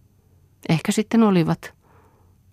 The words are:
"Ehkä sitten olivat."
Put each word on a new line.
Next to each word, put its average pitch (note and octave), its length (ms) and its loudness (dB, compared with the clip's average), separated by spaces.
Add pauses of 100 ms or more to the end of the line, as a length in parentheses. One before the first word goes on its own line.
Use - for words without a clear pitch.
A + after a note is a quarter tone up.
(680)
"Ehkä E3 220 -2
sitten A3 320 0
olivat." E3+ 500 0 (800)